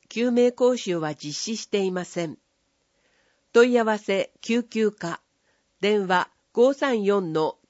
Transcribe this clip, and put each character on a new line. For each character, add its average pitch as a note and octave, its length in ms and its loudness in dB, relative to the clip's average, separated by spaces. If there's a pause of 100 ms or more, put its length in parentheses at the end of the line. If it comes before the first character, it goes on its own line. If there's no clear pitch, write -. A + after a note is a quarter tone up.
救 A#3+ 220 -2
命 A#3+ 200 4
講 B3 240 2
習 F#3+ 220 -4
は D#3 180 -6
実 D3 380 -10
施 - 20 -8
し - 120 -12
て G3 180 -2
い F#3+ 80 -2
ま F3+ 100 -4
せ E3+ 220 -8
ん。 D3 120 -10 (1160)
問 B3 180 6
い A#3+ 80 4
合 A3+ 60 2
わ G#3+ 120 0
せ、 G3 440 -4
救 A#3 220 -2
急 A3 280 -2
課。 E3+ 300 -10 (580)
電 G3+ 280 0
話、 F3+ 220 0 (220)
五 B3 220 4
三 C4 300 -2
四 G3 280 0
の D#3 260 -2 (120)